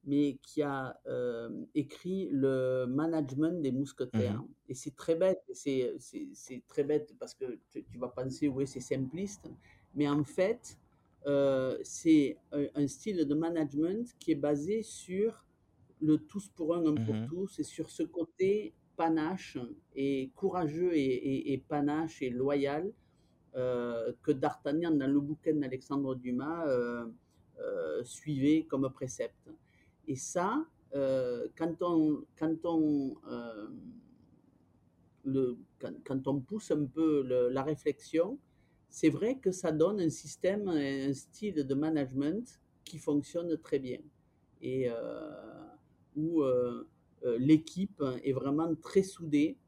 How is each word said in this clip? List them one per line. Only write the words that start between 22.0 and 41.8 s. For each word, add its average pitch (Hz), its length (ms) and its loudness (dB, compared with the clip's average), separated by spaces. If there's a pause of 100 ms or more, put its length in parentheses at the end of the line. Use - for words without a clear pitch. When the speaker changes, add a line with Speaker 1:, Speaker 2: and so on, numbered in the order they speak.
Speaker 1:
et 127 80 0
loyal, 143 600 0 (640)
euh, 120 560 -2 (120)
que 151 80 4
D'Artagnan, 151 600 0
dans 139 200 4
le 143 80 6
bouquin 151 340 0
d'Alexandre 135 640 -2
Dumas, 131 520 -4
euh, 120 380 0 (540)
euh, 87 440 -4
suivait 151 640 2
comme 135 240 0
précepte. - 580 -8 (580)
Et 139 80 -4
ça, 208 500 -2 (300)
euh, 127 600 0
quand 160 260 -2
on, 160 420 2 (160)
quand 160 160 0 (100)
on, 151 520 2 (120)
euh, 117 380 -8 (1600)
le, 135 320 0 (220)
quand, 92 140 -10 (100)
quand 135 240 -2
on 139 120 2
pousse 202 320 -6
un 147 140 2
peu 151 380 2
le, 123 260 2
la 131 120 0
réflexion, 156 800 0 (500)
c'est - 200 4
vrai 214 280 0
que 185 140 0
ça 175 200 -2
donne 175 280 2
un 165 100 2
système, 196 600 -2
un 139 440 0
style 156 540 -4
de 135 80 0
management 147 840 -2 (240)